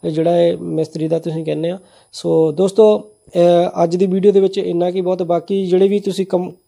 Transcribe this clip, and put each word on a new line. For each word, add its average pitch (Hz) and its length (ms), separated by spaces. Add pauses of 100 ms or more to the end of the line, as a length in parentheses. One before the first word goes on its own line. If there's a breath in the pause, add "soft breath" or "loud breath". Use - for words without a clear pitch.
(100)
ਜਿਹੜਾ 170 320
ਇਹ 170 140
ਮਿਸਤਰੀ 160 520
ਦਾ 165 100
ਤੁਸੀਂ 160 260
ਕਹਿੰਦੇ 156 260
ਆ। 185 80 (340 soft breath)
ਸੋ 160 400
ਦੋਸਤੋ, 196 580 (260)
ਅਹ, 175 480
ਅੱਜ 170 120
ਦੀ 185 100
ਵੀਡੀਓ 190 260
ਦੇ 196 80
ਵਿੱਚ 190 180
ਇੰਨਾ 180 320
ਕੀ 185 100
ਬਹੁਤ। 180 220
ਬਾਕੀ 175 440
ਜਿਹੜੇ 185 220
ਵੀ 202 120
ਤੁਸੀਂ 190 260
ਕੰਮ 180 260 (160)